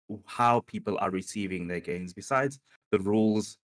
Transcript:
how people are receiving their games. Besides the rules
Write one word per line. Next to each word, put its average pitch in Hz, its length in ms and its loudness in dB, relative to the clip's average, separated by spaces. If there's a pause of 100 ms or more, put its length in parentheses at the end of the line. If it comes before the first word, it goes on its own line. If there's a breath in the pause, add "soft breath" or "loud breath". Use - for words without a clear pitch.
(260)
how 120 360 4
people 101 380 -4
are 98 120 0
receiving 92 540 -4
their 87 140 -4
games. 87 340 -6
Besides 139 460 -2 (320 soft breath)
the 101 80 4
rules 107 580 2 (140)